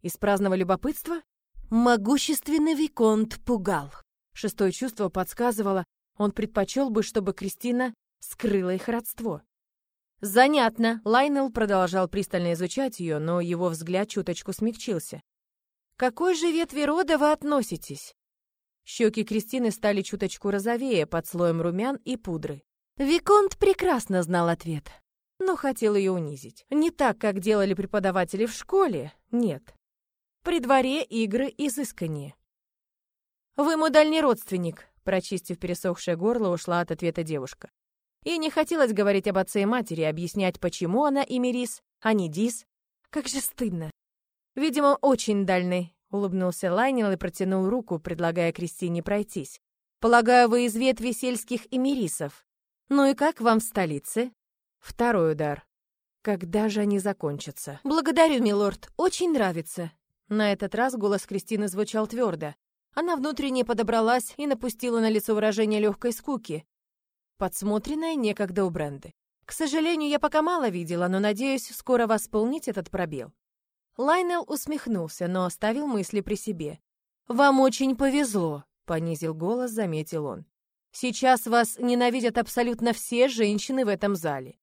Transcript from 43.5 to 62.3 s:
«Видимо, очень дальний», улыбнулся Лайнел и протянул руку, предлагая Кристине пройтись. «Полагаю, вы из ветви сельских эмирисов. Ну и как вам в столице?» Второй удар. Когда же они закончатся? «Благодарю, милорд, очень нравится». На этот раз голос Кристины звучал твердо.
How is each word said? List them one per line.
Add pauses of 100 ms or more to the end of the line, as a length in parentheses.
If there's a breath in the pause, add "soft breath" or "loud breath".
«Видимо,
очень
дальний», (160)
улыбнулся
Лайнел
и
протянул
руку,
предлагая
Кристине
пройтись. (400)
«Полагаю,
вы
из
ветви
сельских
эмирисов. (440)
Ну
и
как
вам
в
столице?» (460)
Второй
удар. (560)
Когда
же
они
закончатся?
«Благодарю,
милорд,
очень
нравится». (360)
На
этот
раз
голос
Кристины
звучал
твердо. (380)